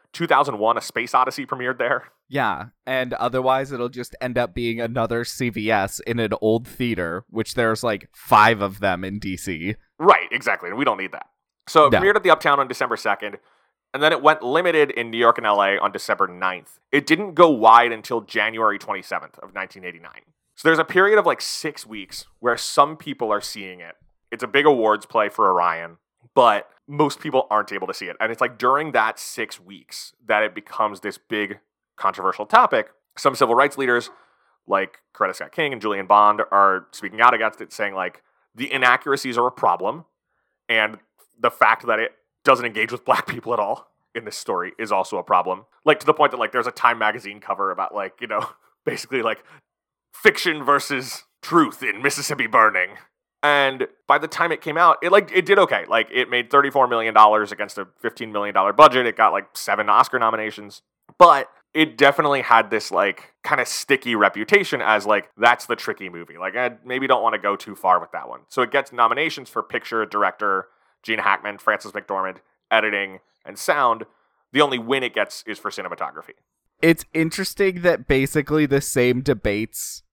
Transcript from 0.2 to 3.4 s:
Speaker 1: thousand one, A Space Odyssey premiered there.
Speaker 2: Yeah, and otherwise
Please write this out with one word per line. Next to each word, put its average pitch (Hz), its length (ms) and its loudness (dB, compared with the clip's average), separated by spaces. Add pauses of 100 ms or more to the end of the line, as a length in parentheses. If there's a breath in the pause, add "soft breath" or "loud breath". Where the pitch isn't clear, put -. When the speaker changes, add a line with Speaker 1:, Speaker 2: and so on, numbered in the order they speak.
Speaker 1:
thousand 139 320 2
one, 113 180 0
A 107 40 -4
Space - 340 -6
Odyssey 127 320 0
premiered 127 320 -6
there. 120 260 -4 (240)
Speaker 2:
Yeah, 113 380 -4 (200)
and 127 280 -4
otherwise 131 580 -2